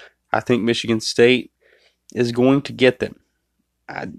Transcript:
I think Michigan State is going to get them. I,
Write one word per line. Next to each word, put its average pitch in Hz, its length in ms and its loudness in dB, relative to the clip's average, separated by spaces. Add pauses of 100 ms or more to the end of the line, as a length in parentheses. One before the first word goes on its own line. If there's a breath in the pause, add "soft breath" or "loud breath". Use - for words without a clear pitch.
(320 soft breath)
I 110 80 0
think 117 240 0
Michigan 113 360 -2
State 120 520 2 (600)
is 120 180 -2
going 131 300 2
to 127 100 -12
get 123 280 2
them. - 200 -8 (720)
I, - 180 -12 (120)